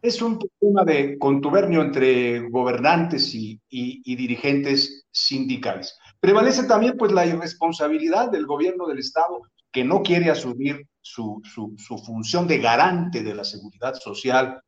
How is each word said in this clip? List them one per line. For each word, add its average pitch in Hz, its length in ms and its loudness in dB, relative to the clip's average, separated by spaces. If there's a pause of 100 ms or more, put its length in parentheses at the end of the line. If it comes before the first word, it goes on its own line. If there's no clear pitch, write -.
Es 233 200 -2
un 226 160 -2
problema 202 480 2
de 143 320 2
contubernio 151 640 2
entre 127 580 2 (100)
gobernantes 127 840 0
y, 110 340 -10
y, 123 380 -8
y 127 100 -6
dirigentes 139 960 -2
sindicales. 123 880 -4 (220)
Prevalece 226 460 4
también, 233 300 4
pues, 214 160 2
la 180 140 4
irresponsabilidad 165 1040 -2
del 156 160 -2
gobierno 170 400 -2
del 143 140 -6
estado, 160 420 -2 (300)
que 127 120 -2
no 160 200 2
quiere 170 260 2
asumir 139 560 -2 (160)
su, 107 420 -10
su, 110 340 -12
su - 200 -14
función 113 500 -4
de 151 120 2
garante 151 640 2
de 107 100 -6
la 104 100 -10
seguridad 104 520 -10
social - 720 -2